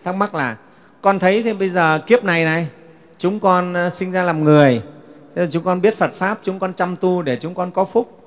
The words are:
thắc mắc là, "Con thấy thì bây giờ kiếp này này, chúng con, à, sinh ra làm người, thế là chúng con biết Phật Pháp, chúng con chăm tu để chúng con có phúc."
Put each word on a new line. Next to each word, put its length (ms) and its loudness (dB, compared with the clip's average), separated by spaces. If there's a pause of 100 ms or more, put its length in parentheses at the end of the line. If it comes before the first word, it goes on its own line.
thắc 100 -4
mắc 200 -2
là, 220 -4 (460)
"Con 160 2
thấy 240 2
thì 100 -2
bây 180 -2
giờ 360 2
kiếp 180 4
này 200 2
này, 220 0 (520)
chúng 220 -2
con, 340 2
à, 160 -2
sinh 220 -6
ra 100 0
làm 220 0
người, 380 6 (520)
thế 80 -2
là 80 -2
chúng 140 -4
con 160 -2
biết 160 2
Phật 180 0
Pháp, 280 -4
chúng 160 -6
con 160 -6
chăm 220 -4
tu 260 -2
để 180 -2
chúng 140 -10
con 160 -6
có 140 -2
phúc." 420 -4